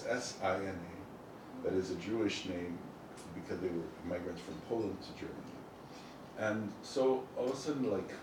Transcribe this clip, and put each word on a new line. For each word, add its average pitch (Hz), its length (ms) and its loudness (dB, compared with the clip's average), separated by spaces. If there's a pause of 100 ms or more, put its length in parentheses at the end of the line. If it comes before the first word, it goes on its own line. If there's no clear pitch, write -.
S - 340 0
I 92 120 6
N 95 240 0
A, - 840 -10
that 92 100 4
is 92 160 4
a 87 60 2
Jewish 101 500 2
name 87 320 -2 (560)
because 87 260 -4
they 90 80 2
were 85 200 0 (200)
migrants - 320 -2
from - 140 -6 (160)
Poland 98 320 2
to - 180 -10
Germany. - 320 -6 (840)
And 107 340 4 (100)
so 131 420 6 (120)
all 123 80 2
of 131 80 6
a 139 40 2
sudden, 135 340 2
like, 92 200 2 (120)